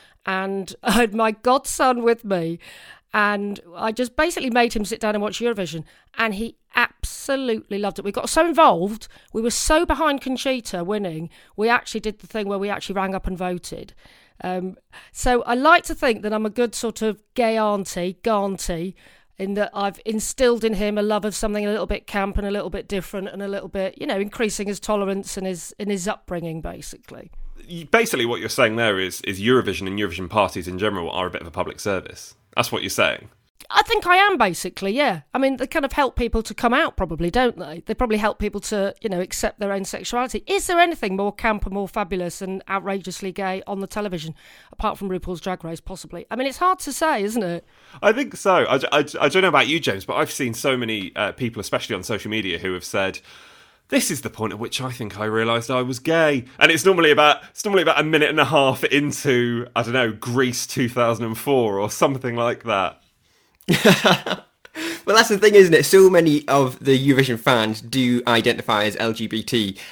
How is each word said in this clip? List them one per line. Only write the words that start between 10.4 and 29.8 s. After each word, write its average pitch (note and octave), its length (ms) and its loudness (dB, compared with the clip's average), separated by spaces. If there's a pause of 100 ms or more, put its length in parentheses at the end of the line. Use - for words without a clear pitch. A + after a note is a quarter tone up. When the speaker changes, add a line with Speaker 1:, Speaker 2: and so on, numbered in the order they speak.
Speaker 1:
winning, E3+ 460 -4 (260)
we G#3+ 140 0
actually A#3 300 -2
did G#3 200 -8
the - 80 -20
thing G#3 200 -6
where G3+ 100 -4
we G3 120 -4
actually F#3+ 260 -6
rang F#3+ 180 -2
up F#3+ 140 -6
and F#3 100 -6
voted. F3+ 560 -8 (500)
Um, F#3 340 -6 (340)
so B3 320 2
I A#3 100 -2
like D#4 300 6
to E4 120 -6
think A3 280 0
that G#3+ 100 -2
I'm G#3+ 140 -2
a - 20 -4
good A#3 240 -2
sort A3+ 300 -6
of G#3+ 180 -2 (140)
gay A3+ 200 2
auntie, G3 680 -2
ganty, G3 720 -2 (420)
in G3 160 -4
that G3+ 220 -2
I've G3+ 320 -4
instilled A3+ 560 0
in A3 100 2
him G#3 240 -2
a G#3 60 0
love G#3 220 0
of G#3 100 -4
something G#3 280 -2
a G#3 60 -2
little G#3 160 -2
bit - 220 -6
camp G3+ 320 -2
and G3+ 80 -4
a G3 40 -4
little F#3 200 -4
bit - 160 -10
different G3 400 -6
and G3 160 -10
a G3+ 40 -6
little G3 220 -8
bit, F#3+ 320 -6
you D4 60 -8
know, G#3 120 -2
increasing G#3 480 -4
his G3+ 120 -6
tolerance G3 580 -2
and F#3+ 80 -6
his, F3+ 320 -8
in G#3 140 -4
his F#3+ 160 -4
upbringing, E3 540 -8
basically. - 680 -14 (380)
Speaker 2:
You, E3 180 -12
basically C#3+ 400 -2
what A#2 140 -4
you're G#2+ 100 -8
saying A2+ 280 0
there A2 220 0
is, F#2 220 -6
is G2 180 -6
Eurovision G2+ 460 0